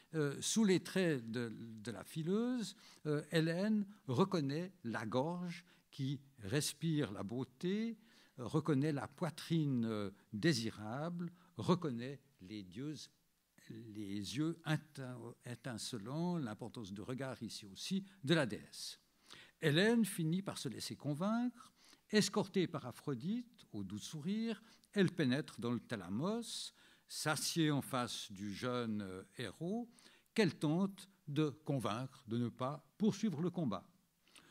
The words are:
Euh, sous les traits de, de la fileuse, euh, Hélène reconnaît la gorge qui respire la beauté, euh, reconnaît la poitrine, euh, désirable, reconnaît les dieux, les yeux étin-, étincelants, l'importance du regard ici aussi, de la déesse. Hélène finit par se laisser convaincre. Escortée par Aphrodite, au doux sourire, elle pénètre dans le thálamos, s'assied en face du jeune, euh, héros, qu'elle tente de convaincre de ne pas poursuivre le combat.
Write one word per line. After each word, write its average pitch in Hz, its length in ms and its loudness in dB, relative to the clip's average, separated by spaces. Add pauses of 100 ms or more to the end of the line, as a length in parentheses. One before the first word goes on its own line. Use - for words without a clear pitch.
(140)
Euh, 147 280 0
sous - 220 4
les 185 180 8
traits 151 480 2
de, 117 240 -2
de 110 380 -10
la 92 120 -8
fileuse, 214 720 0 (320)
euh, 151 220 2
Hélène 180 560 2 (220)
reconnaît 165 640 2 (140)
la 110 200 -2
gorge 170 600 -2 (260)
qui 135 300 -4 (180)
respire 143 720 0
la 98 120 -6
beauté, 180 760 -4 (420)
euh, 120 80 -4
reconnaît 151 460 2
la 131 160 -4
poitrine, 147 760 0
euh, 104 260 -2 (200)
désirable, 131 960 0 (280)
reconnaît 131 640 -2 (180)
les 101 240 -12
dieux, 123 320 -10 (760)
les 104 680 -8
yeux 160 280 -2
étin-, 127 680 -4 (100)
étincelants, 127 920 -4
l'importance 110 560 -6
du 104 80 -10
regard 123 420 -6
ici 104 220 -10
aussi, 185 400 -4 (180)
de 135 100 4
la 156 120 6
déesse. - 560 -8 (580)
Hélène 202 460 6
finit 170 360 2
par 165 160 -6
se 139 120 -4
laisser 107 260 -6
convaincre. 208 800 0 (380)
Escortée 196 560 4
par - 180 -4
Aphrodite, 151 880 -4
au 104 100 -4
doux 98 160 -6
sourire, 208 640 -4 (300)
elle 196 180 6
pénètre 143 480 2
dans 117 140 0
le 117 80 0
thálamos, 123 920 -4 (380)
s'assied 151 640 2
en 135 100 4
face - 500 -2
du 101 220 -6
jeune, 117 480 -2
euh, 95 220 -8 (140)
héros, 175 520 -6 (440)
qu'elle 190 260 6
tente 180 500 2 (180)
de 147 220 2
convaincre 127 800 -2
de 110 100 0
ne 120 120 2
pas 139 360 -4 (120)
poursuivre 196 440 2
le 180 80 2
combat. 127 400 -2 (600)